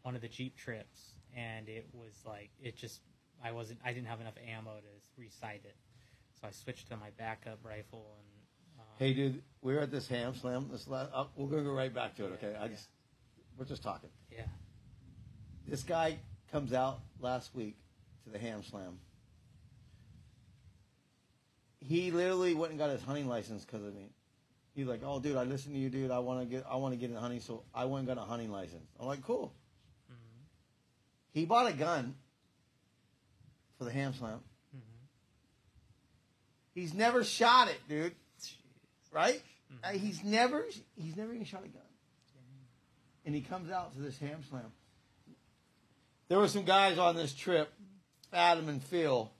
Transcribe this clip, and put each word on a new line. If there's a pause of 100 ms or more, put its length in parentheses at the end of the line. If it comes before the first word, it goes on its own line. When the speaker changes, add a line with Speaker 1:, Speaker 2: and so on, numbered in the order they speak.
Speaker 1:
one
of
the
Jeep
trips, (200)
and
it
was
like, (120)
it
just, (440)
I
wasn't,
I
didn't
have
enough (100)
ammo
to
resight
it, (640)
so
I
switched
to
my
backup
rifle.
And,
um, (140)
Speaker 2:
Hey,
dude, (200)
we
were
at
this
Ham
Slam.
This
la-,
uh, (100)
we're
gonna
go
right
back
to
it, (120)
Speaker 1:
Yeah,
Speaker 2:
okay?
I
Speaker 1:
yeah.
Speaker 2:
just, (680)
we're
just
talking. (220)
Speaker 1:
Yeah. (1200)
Speaker 2:
This
guy (320)
comes
out (200)
last
week (480)
to
the
Ham
Slam. (2750)
He
literally
went
and
got
his
hunting
license
'cause
of
me. (680)
He's
like,
"Oh,
dude,
I
listen
to
you,
dude.
I
wanna
get,
I
wanna
get
a
hunting,"
so (100)
I
went
and
got
a
hunting
license. (120)
I'm
like,
"Cool." (580)
Speaker 1:
Mm-hmm. (880)
Speaker 2:
He
bought
a
gun (1600)
for
the
Ham
Slam. (360)
Speaker 1:
Mm-hmm. (1900)
Speaker 2:
He's
never
shot
it,
dude. (280)
Speaker 1:
Jeez. (580)
Speaker 2:
Right? (320)
Speaker 1:
Mm-hmm.
Speaker 2:
Uh,
he's
never, (320)
he's
never
even
shot
a
gun. (520)
Speaker 1:
Dang. (840)
Speaker 2:
And
he
comes
out
to
this
Ham
Slam. (1600)
There
were
some
guys
on
this
trip, (640)
Adam
and
Phil.